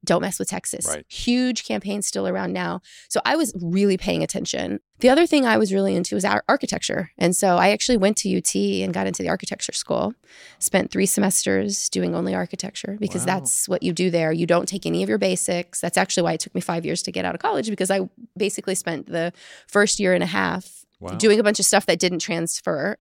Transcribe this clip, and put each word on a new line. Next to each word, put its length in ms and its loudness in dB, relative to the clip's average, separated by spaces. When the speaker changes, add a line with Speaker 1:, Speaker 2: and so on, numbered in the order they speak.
Speaker 1:
Don't 180 2
Mess 160 -6
with 120 -6
Texas. 380 -8
Speaker 2:
Right. 220 -6
Speaker 1:
Huge 560 0
campaign 380 -4
still 240 -2
around 260 -4
now. 280 -6
So 160 0
I 100 2
was 240 0
really 380 2
paying 240 -2
attention. 580 -4
The 100 6
other 160 6
thing 220 4
I 100 4
was 160 2
really 220 2
into 180 -2
was 100 -2
ar-, 240 0
architecture. 720 -2
And 180 2
so 220 4
I 120 6
actually 280 2
went 200 4
to 120 -2
U 120 2
T 420 0
and 100 -2
got 140 -2
into 160 -4
the 60 -2
architecture 420 -4
school. 420 -2
Spent 320 0
three 160 2
semesters 840 0
doing 240 -2
only 220 -2
architecture 640 -8
because 260 -4
Speaker 2:
Wow. 140 0
Speaker 1:
that's 280 -2
what 140 -2
you 120 -2
do 180 0
there. 200 2
You 140 0
don't 220 2
take 180 -6
any 160 0
of 80 -2
your 80 0
basics. 640 -2
That's 160 -2
actually 240 2
why 120 2
it 80 -4
took 120 -10
me 80 -2
five 240 -4
years 160 -2
to 100 -6
get 140 -4
out 80 -2
of 80 -8
college, 300 -2
because 180 -2
I 180 0
basically 380 -2
spent 320 -6
the 260 -4
first 320 4
year 140 4
and 80 4
a 60 0
half 580 -4
Speaker 2:
Wow. 160 -8
Speaker 1:
doing 240 6
a 40 4
bunch 160 2
of 60 2
stuff 220 4
that 100 4
didn't 220 0
transfer. 800 -2